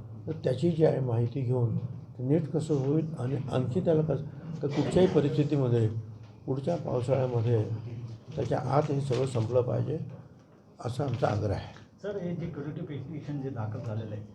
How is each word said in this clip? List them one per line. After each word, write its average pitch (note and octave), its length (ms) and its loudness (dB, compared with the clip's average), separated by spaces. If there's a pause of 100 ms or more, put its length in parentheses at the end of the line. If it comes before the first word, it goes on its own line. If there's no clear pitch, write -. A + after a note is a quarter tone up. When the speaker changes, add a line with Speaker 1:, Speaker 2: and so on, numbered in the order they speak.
(280)
Speaker 1:
तर E3 40 -4
त्याची D#3 400 0
जी D#3 140 4
आहे C3 140 4
माहिती A#2+ 420 0
घेऊन A#2+ 360 2
ते - 460 -8
नीट D3+ 280 2
कसं D#3 220 0
होईल D3 460 2
आणि B2+ 160 -2
आणखी - 440 0
त्याला E3 220 4
कसं, C#3 220 0 (380)
तर D3 60 -2
कुठच्याही D#3 400 6
परिस्थितीमध्ये C#3 800 4 (560)
पुढच्या C3+ 300 0
पावसाळ्यामध्ये B2 920 2 (680)
त्याच्या C#3 240 0
आत C3+ 240 2
हे C#3 180 0
सगळं B2+ 240 0
संपलं A#2+ 360 2
पाहिजे, A#2+ 380 0 (840)
असा - 180 -2
आमचा A#2 240 0
आग्रह G2+ 260 2
आहे. - 220 -6 (260)
Speaker 2:
सर, G3+ 160 -6
हे F3 180 -4
जे D#3 100 -6
क्युरेटिव्ह D3+ 420 -8
पिटिशन D3 540 -8
जे C3+ 80 -4
दाखल G#2+ 360 -6
झालेलं G#2+ 300 -6
आहे, G#2 80 -10 (120)